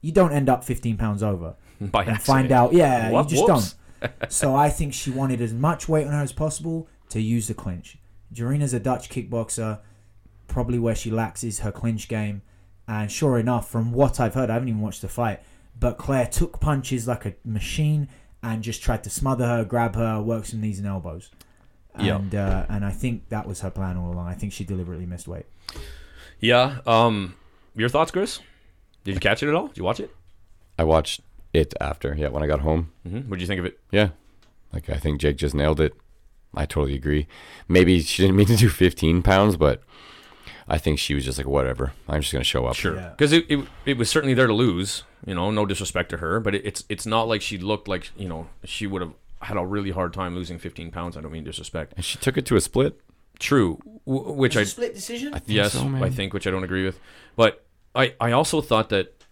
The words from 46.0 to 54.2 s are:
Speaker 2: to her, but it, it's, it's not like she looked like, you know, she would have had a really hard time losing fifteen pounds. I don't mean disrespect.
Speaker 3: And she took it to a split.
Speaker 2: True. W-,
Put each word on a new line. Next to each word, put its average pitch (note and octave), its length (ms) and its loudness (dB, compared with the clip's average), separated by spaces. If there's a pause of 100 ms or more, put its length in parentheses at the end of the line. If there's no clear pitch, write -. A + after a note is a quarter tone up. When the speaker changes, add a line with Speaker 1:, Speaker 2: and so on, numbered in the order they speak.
Speaker 2:
to F#2+ 80 -6
her, E2 220 -2
but G2+ 140 -2
it, G2 100 -2
it's, - 240 -10
it's - 160 -8
not A2+ 240 0
like G#2+ 140 -2
she G2+ 160 -6
looked G2 280 -4
like, F#2 300 -6
you G2 120 -8
know, E2 200 -10 (160)
she - 220 -8
would F#2+ 160 -6
have E2 100 -10 (300)
had G#2 160 -6
a F2+ 60 -2
really G2 260 -4
hard F2+ 240 -4
time F2+ 200 -6
losing F2 240 -8
fifteen E2+ 320 -12
pounds. E2+ 280 -10
I - 20 -12
don't D2+ 120 -12
mean D#2+ 120 -10
disrespect. D2+ 520 -10
Speaker 3:
And F2 80 -8
she - 140 -6
took C3+ 200 0
it C3 80 -4
to A#2+ 100 2
a F#2+ 60 6
split. - 360 0 (400)
Speaker 2:
True. G2+ 400 2 (280)
W-, C3+ 260 -4